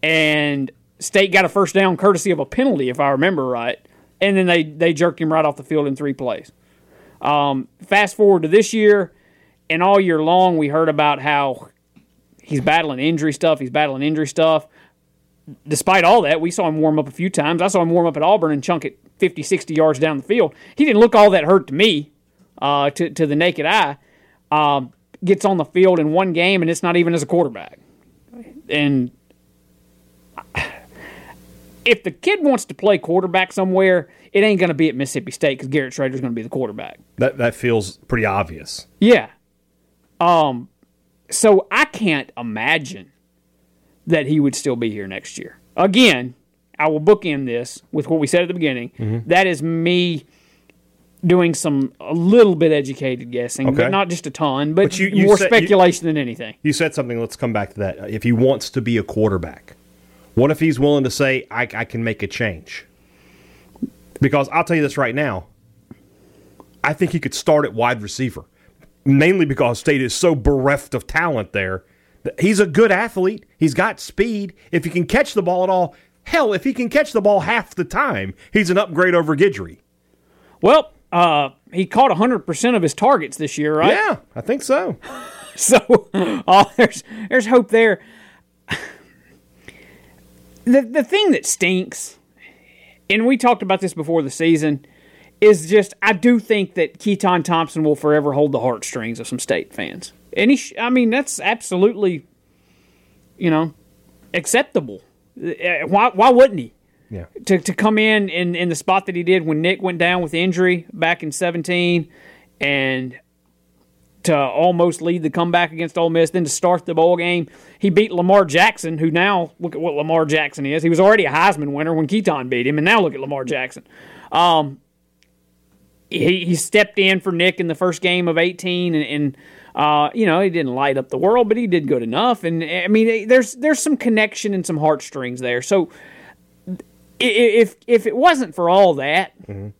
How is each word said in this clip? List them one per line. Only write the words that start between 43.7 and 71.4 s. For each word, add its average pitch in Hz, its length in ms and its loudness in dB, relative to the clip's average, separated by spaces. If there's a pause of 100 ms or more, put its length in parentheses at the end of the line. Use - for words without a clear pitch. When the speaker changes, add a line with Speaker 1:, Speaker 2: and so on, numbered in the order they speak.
Speaker 1:
that 151 200 0
he 156 140 2
would 139 140 2
still 127 220 -4
be 117 140 -4
here 104 160 -10
next - 320 -14
year. - 200 -18 (180)
Again, 185 580 2 (440)
I 151 100 0
will 156 120 -2
bookend 151 460 2
this 120 360 -8 (100)
with 147 160 -4
what 160 120 0
we 143 60 0
said 175 160 2
at 175 60 -4
the 180 60 -6
beginning. 131 440 -4
Speaker 2:
Mm-hmm. 113 300 -6
Speaker 1:
That 180 180 4
is 156 160 -4
me 165 640 -2 (1000)
doing 170 300 4
some, 139 460 -4
a 117 140 -8
little 196 400 4
bit 160 160 2
educated 135 600 -4
guessing, 123 380 -4
Speaker 2:
Okay. 135 160 0
Speaker 1:
but - 60 -2
not 190 180 -2
just 170 180 -8
a 147 40 -8
ton, 147 440 -4
but 185 160 2
Speaker 2:
But 185 80 -8
you, 190 100 -2
you 196 180 2
Speaker 1:
more 202 100 8
Speaker 2:
said, 185 140 0
you 233 80 4
Speaker 1:
speculation 180 480 2
than 156 100 -2
anything. 120 460 -8
Speaker 2:
you 151 100 0
said 156 220 -2
something. 120 240 -6
Let's 117 180 -6
come 120 160 -4
back 104 220 -6
to 104 60 -10
that. 98 300 -8
If 104 120 -8
he 120 100 2
wants 127 380 0
to 131 100 -6
be 117 180 -2
a 104 40 -2
quarterback, 98 720 -4 (600)
what 139 160 2
if 147 80 -4
he's 156 180 0
willing 143 240 2
to 127 80 -2
say, 131 400 -2
"I, 117 120 -6 (120)
I 113 100 -6
can 113 200 -8
make 113 180 -6
a 98 60 -6
change"? - 560 -8 (1400)
Because 139 300 0
I'll 160 120 -2
tell 170 140 -2
you 156 60 0
this 139 140 -4
right 123 180 -2
now, 127 320 -6 (1400)
I 143 80 -2
think 170 180 -2
he 170 80 -4
could - 160 -8
start 151 300 2
at 104 100 -8
wide 117 280 -2
receiver, 113 420 -8 (600)
mainly 156 400 4
because 127 360 -2
State 143 200 0
is 123 140 -4
so 165 220 2
bereft 139 580 0
of - 140 -8
talent 156 440 -4